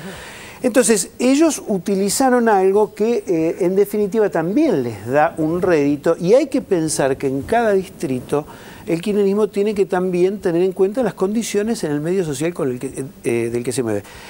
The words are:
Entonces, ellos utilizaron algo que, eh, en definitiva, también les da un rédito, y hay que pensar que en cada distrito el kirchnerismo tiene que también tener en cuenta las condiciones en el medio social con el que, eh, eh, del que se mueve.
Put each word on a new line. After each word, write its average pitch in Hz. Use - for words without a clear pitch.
Entonces, 233
ellos 277
utilizaron 214
algo 196
que, 226
eh, 165
en 190
definitiva, 208
también 185
les 113
da 151
un 160
rédito, 156
y 185
hay 277
que 254
pensar 156
que 139
en 131
cada 220
distrito 151
el 165
kirchnerismo 202
tiene 202
que 196
también 185
tener 175
en 190
cuenta 196
las 185
condiciones 214
en 156
el 147
medio 175
social 151
con 139
el 123
que, 135
eh, 135
eh, 117
del 120
que 127
se 123
mueve. 104